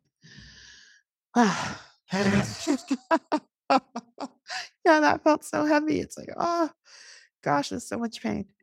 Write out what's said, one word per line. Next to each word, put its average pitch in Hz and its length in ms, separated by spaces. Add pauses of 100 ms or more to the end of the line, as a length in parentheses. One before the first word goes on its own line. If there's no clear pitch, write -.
(1400)
<sighs> 240 100 (3500)
Yeah, 311 140
that - 240
felt 311 200
so 302 220
heavy. 302 340
It's - 160
like, - 220
"Oh, 339 320 (760)
gosh, 285 260
there's 220 180
so - 100
much 233 240
pain." 214 240 (180)